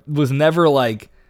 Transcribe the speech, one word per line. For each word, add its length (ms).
was 260
never, 380
like, 400